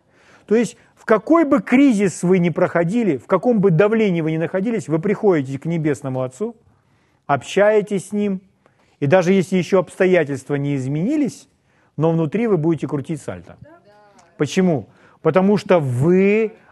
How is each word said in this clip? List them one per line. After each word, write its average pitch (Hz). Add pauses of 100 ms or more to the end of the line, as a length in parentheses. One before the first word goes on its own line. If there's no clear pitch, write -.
(460)
То 208
есть 233 (180)
в -
какой 302
бы 277
кризис 240
вы 180
ни 170
проходили, 175
в -
каком 214
бы 196
давлении 202
вы 156
ни 160
находились, 190
вы 160
приходите 160
к -
Небесному 147
Отцу, 208 (720)
общаетесь 202
с -
Ним, 202 (580)
и 143
даже 175
если 190
ещё 180
обстоятельства 165
не 143
изменились, 170 (480)
но 160
внутри 165
вы 202
будете 160
крутить 143
сальто. 90 (800)
Почему? 185 (320)
Потому 185
что 180
вы 185 (180)